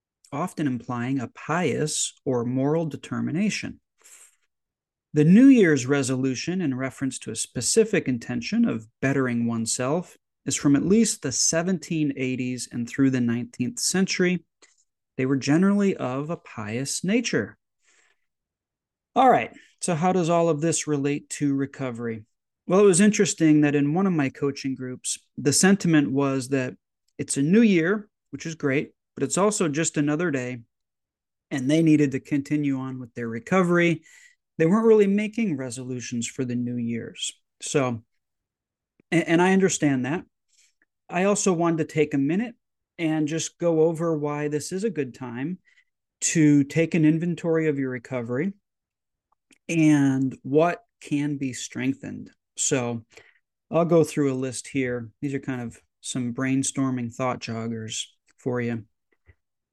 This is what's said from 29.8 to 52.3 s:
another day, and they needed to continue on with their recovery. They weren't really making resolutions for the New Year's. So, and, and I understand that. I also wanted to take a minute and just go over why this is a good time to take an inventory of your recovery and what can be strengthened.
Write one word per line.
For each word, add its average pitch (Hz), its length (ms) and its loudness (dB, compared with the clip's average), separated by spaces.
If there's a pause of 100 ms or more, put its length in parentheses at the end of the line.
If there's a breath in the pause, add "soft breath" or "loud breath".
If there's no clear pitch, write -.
another 151 340 0
day, 123 300 -6 (920)
and 135 180 -2
they 160 140 4
needed 147 280 4
to 131 100 -6
continue 143 560 -2
on 131 200 -8
with 123 160 -16
their 120 140 -8
recovery. 170 760 0 (540 soft breath)
They 160 100 2
weren't 220 180 2
really 214 220 6
making 208 500 -2
resolutions 123 720 -8
for - 180 -6
the 123 120 -4
New 123 180 -4
Year's. 117 560 -6 (320)
So, 127 400 -2 (1080)
and, 165 180 0
and 165 140 4
I 190 120 4
understand 151 520 2
that. 165 180 -4 (880 soft breath)
I 175 140 -2
also 196 280 2
wanted 170 260 2
to 151 160 -4
take 147 200 0
a 143 60 2
minute 190 340 -2 (460)
and 156 280 0
just 156 300 -6
go 170 240 2
over 165 340 2
why 147 340 -4
this 147 220 -6
is 190 120 -6
a 226 80 -2
good 135 240 -6
time 131 420 -8 (640 soft breath)
to 147 460 4
take 160 280 -2
an 160 120 4
inventory 160 640 0
of 139 100 -2
your 131 100 -4
recovery 127 640 -6 (1160)
and 139 760 2
what 160 400 2 (160)
can 147 380 -4
be 135 160 -6
strengthened. 120 760 -8 (260)